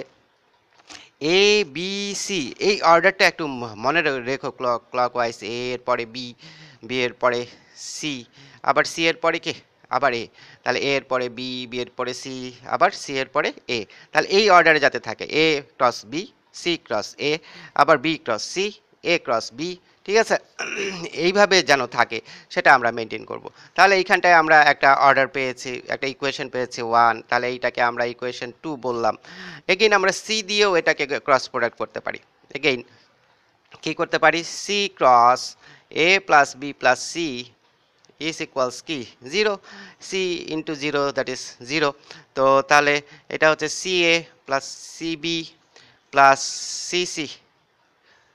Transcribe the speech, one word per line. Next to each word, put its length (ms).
এ 440
বি 160
সি 140
এই 220
অর্ডারটা 500
একটু 160
ম-, 280
মনে 260
রে-, 280
রেখো, 220
ক্লক-, 400
ক্লকওয়াইজ 520
এ 140
এর 140
পরে 180
বি, 280
বি 120
এর 180
পরে 320
সি, 500
আবার 200
সি 240
এর 160
পরে 160
কে? 140
আবার 240
এ। 140
তাহলে 160
এ 180
এর 60
পরে 260
বি, 380
বি 120
এর 180
পরে 160
সি, 220
আবার 160
সি 200
এর 140
পরে 140
এ। 120
তাহলে 160
এই 220
অর্ডারে 300
যাতে 200
থাকে 260
এ 180
ক্রস 280
বি, 160
সি 320
ক্রস 320
এ, 140
আবার 220
বি 280
ক্রস 180
সি, 120
এ 100
ক্রস 280
বি, 160
ঠিক 120
আছে? 180
<clears throat> 480
এইভাবে 380
যেন 180
থাকে 240
সেটা 200
আমরা 180
মেনটেন 340
করব। 200
তাহলে 200
এইখানটায় 460
আমরা 160
একটা 160
অর্ডার 200
পেয়েছি, 440
একটা 200
ইকুয়েশন 420
পেয়েছি 320
ওয়ান, 340
তাহলে 180
এইটাকে 340
আমরা 240
ইকুয়েশন 440
টু 140
বললাম। 400
Again 260
আমরা 120
সি 240
দিয়েও 260
এটাকে 280
ক্রস 260
প্রোডাক্ট 260
করতে 280
পারি। 140
Again 220
কি 180
করতে 240
পারি? 200
সি 460
ক্রস 420
এ 380
প্লাস 200
বি 80
প্লাস 180
সি 140
is 180
equals 320
কি? 120
জিরো। 200
C 40
into 200
zero 180
that 180
is 80
zero। 200
তো 340
তাহলে 320
এটা 220
হচ্ছে 180
সিএ 440
প্লাস 200
সিবি 420
প্লাস 280
সিসি, 380